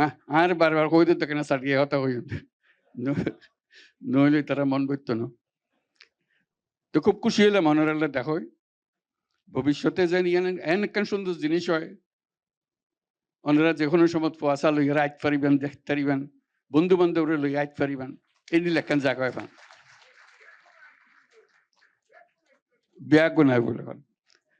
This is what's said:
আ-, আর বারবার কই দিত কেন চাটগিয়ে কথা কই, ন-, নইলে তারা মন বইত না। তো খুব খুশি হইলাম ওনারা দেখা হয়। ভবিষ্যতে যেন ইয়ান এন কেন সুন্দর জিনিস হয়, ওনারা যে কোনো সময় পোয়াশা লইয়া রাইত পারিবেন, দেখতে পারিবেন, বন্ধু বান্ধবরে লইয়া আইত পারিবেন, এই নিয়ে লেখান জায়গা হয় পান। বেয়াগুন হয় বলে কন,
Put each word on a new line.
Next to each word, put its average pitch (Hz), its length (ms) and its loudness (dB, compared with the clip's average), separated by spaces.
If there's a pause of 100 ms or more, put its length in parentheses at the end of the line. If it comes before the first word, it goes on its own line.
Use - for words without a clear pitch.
আ-, 143 120 -2 (120)
আর 160 260 2
বারবার 156 360 2
কই 165 160 4
দিত 170 180 2
কেন 147 200 -4
চাটগিয়ে 139 380 -2
কথা 143 200 0
কই, 131 120 -2 (840)
ন-, 135 360 -4 (800)
নইলে 143 320 4
তারা 139 220 -4
মন 135 220 -2
বইত 139 240 -6
না। 117 160 -4 (1600)
তো 151 100 2
খুব 202 220 2
খুশি 226 200 0
হইলাম 202 240 4
ওনারা 156 400 2
দেখা 135 240 -6
হয়। 170 140 -6 (1040)
ভবিষ্যতে 147 580 -2
যেন 180 200 0
ইয়ান 180 180 0 (140)
এন 190 280 -2
কেন 202 160 -4
সুন্দর 196 300 -6
জিনিস 165 360 -4
হয়, 170 260 -4 (1500)
ওনারা 151 300 2
যে 151 140 -2
কোনো 170 200 4
সময় 160 320 -4
পোয়াশা 147 320 0
লইয়া 143 240 0
রাইত 147 280 -2
পারিবেন, 143 340 2
দেখতে 139 300 -10
পারিবেন, 143 400 -2 (440)
বন্ধু 180 260 2
বান্ধবরে 170 400 0
লইয়া 143 240 -2
আইত 147 160 -8
পারিবেন, 135 380 -6 (360)
এই 170 80 2
নিয়ে 170 180 0
লেখান 147 220 0
জায়গা 131 240 0
হয় 127 80 -2
পান। 107 160 -12 (3500)
বেয়াগুন 156 400 6
হয় 123 180 4
বলে 123 160 -6
কন, - 180 -16 (580)